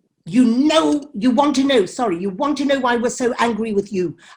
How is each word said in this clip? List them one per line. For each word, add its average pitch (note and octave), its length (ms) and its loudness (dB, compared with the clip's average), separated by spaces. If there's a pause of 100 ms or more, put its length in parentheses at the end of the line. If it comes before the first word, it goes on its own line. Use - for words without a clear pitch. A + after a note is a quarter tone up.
(260)
You A3+ 200 4
know, D4 680 2
you A3+ 180 0
want C#4+ 240 2
to C4+ 80 2
know, C4+ 220 2
sorry, F#3 340 -4
you G3 100 -6
want C#4 280 -2
to C#4+ 80 -2
know C#4 140 0
why B3 180 0
we're A#3 120 -2
so A#3+ 300 -2
angry A3+ 340 -2
with G3+ 180 -2
you. F3+ 260 -4 (200)